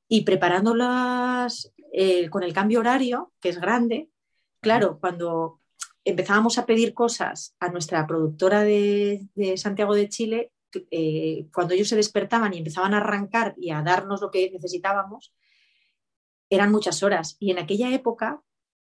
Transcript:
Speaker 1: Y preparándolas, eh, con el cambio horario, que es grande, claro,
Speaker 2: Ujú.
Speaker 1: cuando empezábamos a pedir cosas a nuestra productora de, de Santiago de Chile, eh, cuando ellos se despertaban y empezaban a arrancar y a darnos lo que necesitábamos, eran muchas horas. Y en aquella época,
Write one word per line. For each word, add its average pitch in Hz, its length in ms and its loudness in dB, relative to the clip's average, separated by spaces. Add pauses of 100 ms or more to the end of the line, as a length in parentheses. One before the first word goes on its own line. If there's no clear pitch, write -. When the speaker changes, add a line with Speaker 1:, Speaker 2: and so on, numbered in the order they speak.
Speaker 1:
Y 220 140 4
preparándolas, 247 1500 0 (200)
eh, 180 380 2
con 196 120 -2
el 170 100 -4
cambio 214 280 2
horario, 247 600 0
que 185 100 -2
es 175 100 -4
grande, 233 480 0 (520)
claro, 214 320 4
Speaker 2:
Ujú. 151 80 -16
Speaker 1:
cuando 170 600 -4 (440)
empezábamos 202 540 2
a 240 80 0
pedir 226 280 2
cosas 214 680 -2
a 180 80 -2
nuestra 160 380 -4
productora 160 560 2
de, 202 720 2
de 190 220 -2
Santiago 208 380 0
de 208 140 2
Chile, 226 440 -4 (380)
eh, 156 640 -2
cuando 175 200 0
ellos 202 140 2
se 226 80 0
despertaban 208 580 0
y 170 40 -8
empezaban 185 360 -2
a - 20 4
arrancar 208 600 -2
y 175 120 -6
a 151 120 -4
darnos 196 400 0
lo 190 80 -4
que 185 200 0
necesitábamos, 196 840 -6 (1160)
eran 208 220 4
muchas 208 300 0
horas. 185 360 0
Y 202 120 -2
en 180 80 -2
aquella 208 360 -2
época, 247 480 -4 (420)